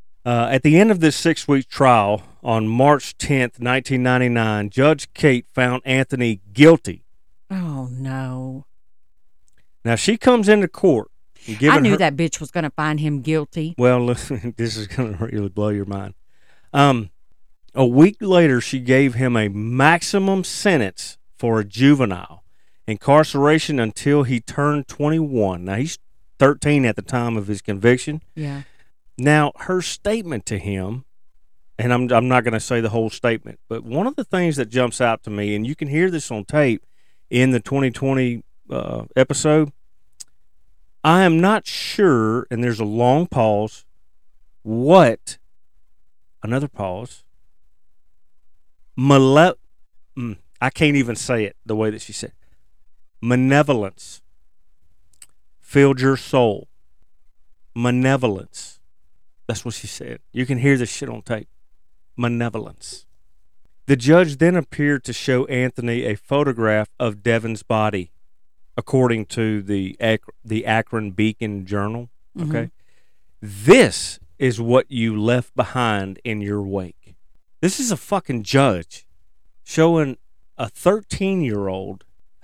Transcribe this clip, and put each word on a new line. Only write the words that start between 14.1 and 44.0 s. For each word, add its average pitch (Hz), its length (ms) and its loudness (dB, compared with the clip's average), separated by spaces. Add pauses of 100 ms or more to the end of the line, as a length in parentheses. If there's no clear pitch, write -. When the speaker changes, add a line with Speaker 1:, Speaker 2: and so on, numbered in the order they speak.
Speaker 1:
this 113 200 -4
is 107 100 -8
gonna 107 320 -6
really 107 300 -4
blow 107 200 -2
your 101 160 -2
mind. 98 280 -10 (600)
Um, 139 360 2 (640)
a 131 120 2
week 143 340 6
later, 170 400 4
she 131 200 -6
gave 131 340 2
him 120 240 0
a 107 120 0
maximum 160 920 0
sentence - 760 -2 (200)
for 113 220 0
a 107 40 -2
juvenile, 107 800 0 (440)
incarceration 143 920 2
until 143 440 0
he 120 180 -2
turned 143 480 -4
twenty-one. 135 760 -2
Now, 95 100 -4
he's 143 240 -6 (400)
thirteen 143 460 2
at 110 120 0
the 113 40 -10
time 117 360 -4
of 98 100 -6
his 101 140 -6
conviction. 123 600 0 (140)
Speaker 2:
Yeah. 143 280 -10 (540)
Speaker 1:
Now, 147 340 2 (100)
her 185 200 -4
statement 185 680 -6
to 110 120 -4
him, 101 460 -6 (720)
and 123 140 0
I'm, 123 180 0
I'm 120 160 4
not 127 160 2
gonna 113 160 -2
say 120 220 -4
the 113 80 -2
whole 113 200 -2
statement, - 500 -6 (100)
but 113 160 -8
one 139 220 -2
of 294 100 -6
the 262 80 -6
things 175 320 0
that 113 120 -4
jumps 123 300 -2
out 117 240 0
to - 60 -12
me, 104 260 -4
and 107 100 -4
you 143 100 -6
can 151 120 -8
hear 160 240 0
this 160 180 -8
on 107 140 -8
tape 139 400 0 (460)
in 127 220 4
the 123 100 2
twenty 139 300 -2
twenty, 127 520 -2 (280)
uh, 120 340 -6 (100)
episode, 151 560 0 (1300)
"I 170 180 4
am 165 180 4
not 202 280 2
sure," 123 840 0
and 120 140 -4
there's 113 160 -2
a 110 60 -2
long 123 420 2
pause, 110 580 -2 (800)